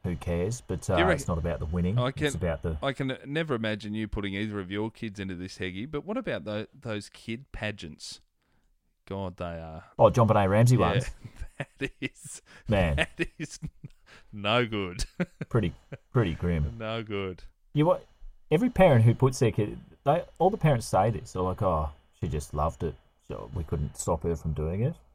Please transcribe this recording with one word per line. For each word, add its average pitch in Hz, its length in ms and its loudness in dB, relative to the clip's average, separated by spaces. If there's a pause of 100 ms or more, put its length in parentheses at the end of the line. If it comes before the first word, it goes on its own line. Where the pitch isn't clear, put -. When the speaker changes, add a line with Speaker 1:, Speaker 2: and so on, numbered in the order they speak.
Speaker 1:
Who 87 140 -4
cares? 87 500 -2
But, - 240 -6
uh, 92 60 4
Speaker 2:
Do 165 80 4
you 190 60 4
Speaker 1:
it's 165 120 2
Speaker 2:
reckon 87 120 -2
Speaker 1:
not 80 40 -2
about 80 220 -2
the 78 60 -4
winning. 87 320 0
Speaker 2:
I 123 120 0
can, 147 160 -2
Speaker 1:
It's 139 80 0
about 85 280 -2
the 82 200 -4
Speaker 2:
I 139 120 -2
can 131 220 -4 (100)
never 151 280 -2
imagine 107 400 -4
you 110 140 -4
putting 98 260 -4
either 104 240 -4
of 92 140 -6
your 107 180 -2
kids 104 300 -10
into 95 160 -6
this, 90 220 -10
Heggie, 92 280 -6
but 151 200 -8
what 214 100 -6
about 139 280 -6
tho-, 107 300 -6
those 107 360 -8
kid 120 420 -10
pageants? - 680 -10 (840)
God, 98 300 -8
they 90 80 -8
are 82 400 -10 (140)
Speaker 1:
Oh, - 120 10
JonBenet 104 380 6
Ramsey 117 280 8
Speaker 2:
Yeah, 87 160 4
Speaker 1:
ones. 95 180 0 (280)
Speaker 2:
<laughs> - 400 -10
that 135 120 -6 (100)
is, - 400 -10 (260)
Speaker 1:
Man. 90 300 2
Speaker 2:
that 160 320 -2 (100)
is - 220 -10 (720)
no 110 340 2
good. 101 380 -4 (220)
<laughs> - 220 -14
Speaker 1:
Pretty, 104 260 0 (380)
pretty 98 220 2
grim. 76 440 0
Speaker 2:
No 113 240 -6
good. 98 420 -6 (300)
Speaker 1:
You 147 120 4
what? - 200 2 (440)
Every 220 200 2
parent 143 340 8
who 117 100 8
puts 131 240 2
their 117 140 4
kid, 104 260 -2 (260)
they, 139 180 4 (160)
all 185 120 6
the 214 60 -2
parents 139 300 2
say 101 240 4
this. 95 220 -8
They're 92 100 -4
like, 92 200 -2
"Oh, 80 280 2 (300)
she 92 80 -2
just 76 260 -6
loved 76 300 -2
it. 65 100 -4 (340)
So - 260 -10
we 85 100 -4
couldn't 73 320 -4
stop - 260 -2
her 85 140 0
from 78 160 -4
doing 80 300 -2
it." 156 120 0 (200)